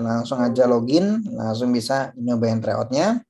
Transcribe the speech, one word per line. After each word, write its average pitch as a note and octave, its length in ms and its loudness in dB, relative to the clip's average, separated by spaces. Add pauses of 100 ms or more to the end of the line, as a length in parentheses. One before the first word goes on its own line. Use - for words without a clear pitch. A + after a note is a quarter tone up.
langsung A#2 400 -2
aja A#2+ 240 4
login, D#3+ 640 2
langsung A#2 400 -2
bisa B2 480 -2
nyobain A#2 400 0
tryoutnya. A#2+ 720 0